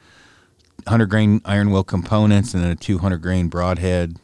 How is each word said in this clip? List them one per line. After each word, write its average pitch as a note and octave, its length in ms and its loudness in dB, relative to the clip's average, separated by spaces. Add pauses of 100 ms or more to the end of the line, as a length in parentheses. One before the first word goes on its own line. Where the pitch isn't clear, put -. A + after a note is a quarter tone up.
(880)
hundred A2+ 220 2
grain G#2+ 360 2
iron G2+ 260 0
will F#2+ 140 2
components G2+ 680 0
and F2+ 100 -2
then F2 80 0
a E2 40 -4
two F#2+ 240 -4
hundred F2+ 220 -2
grain F2+ 260 -2
broadhead. F2 760 -2